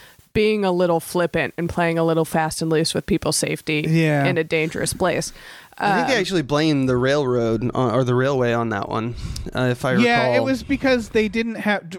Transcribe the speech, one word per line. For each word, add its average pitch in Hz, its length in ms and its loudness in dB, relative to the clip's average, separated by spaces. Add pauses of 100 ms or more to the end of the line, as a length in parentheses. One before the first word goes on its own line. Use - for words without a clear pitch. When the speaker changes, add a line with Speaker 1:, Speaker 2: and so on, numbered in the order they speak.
(340)
Speaker 1:
being 214 300 2
a 190 80 2
little 175 280 2
flippant 165 580 -2
and 170 120 -4
playing 170 280 0
a 165 60 2
little 165 220 2
fast 160 360 -2
and 165 80 -2
loose 160 240 2
with - 140 -4
people's 165 300 0
safety 156 500 -2
Speaker 2:
Yeah. 156 380 2
Speaker 1:
in 139 120 0
a 160 60 -2
dangerous 160 500 -2
place. - 380 -2 (480)
Speaker 3:
I 202 180 0
think 165 100 0
they 269 80 0
Speaker 1:
Um, 226 60 2
Speaker 3:
actually 180 200 -2
blamed 147 480 2
the 127 80 2
railroad 123 800 0
on, 127 180 2
or 131 100 2
the 123 120 2
railway 127 360 2
on 117 180 0
that 101 200 -4
one, 113 240 -4 (420)
uh, 127 160 0
if 123 140 -4
I 131 100 2
Speaker 2:
Yeah, 240 340 4
Speaker 3:
recall. 240 60 2
Speaker 2:
it - 80 2
was 262 200 -2
because 262 460 0
they 220 180 2
didn't 226 280 -2
have, 196 280 -2 (140)